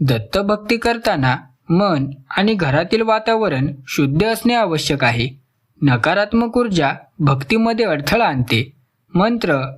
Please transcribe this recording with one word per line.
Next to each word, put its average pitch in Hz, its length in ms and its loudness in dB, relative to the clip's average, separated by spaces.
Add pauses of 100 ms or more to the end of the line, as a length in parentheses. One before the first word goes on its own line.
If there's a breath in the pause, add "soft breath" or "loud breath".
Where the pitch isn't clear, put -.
दत्तभक्ती 202 760 0
करताना 208 600 0 (320)
मन 165 400 2 (280)
आणि 208 160 2
घरातील 175 480 0
वातावरण 220 720 0 (140)
शुद्ध 151 380 0
असणे 226 280 0
आवश्यक 156 500 0
आहे. 117 260 0 (520)
नकारात्मक 202 760 0
ऊर्जा 175 340 0 (280)
भक्तीमध्ये 220 680 0
अडथळा 185 400 0
आणते. 127 460 -2 (440)
मंत्र 208 420 2 (200)